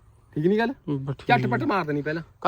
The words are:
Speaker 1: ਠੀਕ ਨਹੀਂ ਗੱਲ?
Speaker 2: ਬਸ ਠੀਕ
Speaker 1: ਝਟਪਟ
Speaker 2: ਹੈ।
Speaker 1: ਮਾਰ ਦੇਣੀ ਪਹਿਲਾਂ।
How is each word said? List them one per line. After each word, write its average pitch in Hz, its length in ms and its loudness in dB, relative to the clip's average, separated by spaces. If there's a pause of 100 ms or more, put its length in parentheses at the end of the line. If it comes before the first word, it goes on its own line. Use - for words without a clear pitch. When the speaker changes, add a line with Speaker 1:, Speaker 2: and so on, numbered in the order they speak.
(360)
Speaker 1:
ਠੀਕ 151 100 -2
ਨਹੀਂ 208 140 4
ਗੱਲ? 233 140 0 (160)
Speaker 2:
ਬਸ 139 260 -4
ਠੀਕ - 120 -14
Speaker 1:
ਝਟਪਟ - 340 2
Speaker 2:
ਹੈ। - 60 -2
Speaker 1:
ਮਾਰ 185 180 0
ਦੇਣੀ 147 160 -2
ਪਹਿਲਾਂ। 156 220 -4 (240)